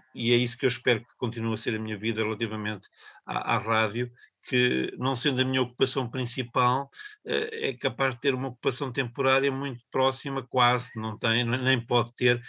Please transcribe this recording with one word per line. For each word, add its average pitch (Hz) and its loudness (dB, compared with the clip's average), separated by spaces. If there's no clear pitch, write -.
e 117 0
é 120 6
isso 123 0
que - -8
eu 127 4
espero 117 0
que - -20
continue 113 -2
a - -4
ser 113 -2
a - -4
minha 110 -6
vida 110 -2
relativamente 107 -4
à, - -4
à 113 2
rádio, 110 0
que 127 2
não 127 0
sendo 131 0
a - 4
minha 131 2
ocupação 127 0
principal, 127 0
eh, 139 -2
é 123 -4
capaz 131 -2
de - -20
ter 139 2
uma 131 -4
ocupação 131 -4
temporária 135 2
muito 135 -6
próxima, 131 0
quase, 123 2
não 110 -6
tem, 117 2
nem 127 2
pode 117 2
ter, 123 2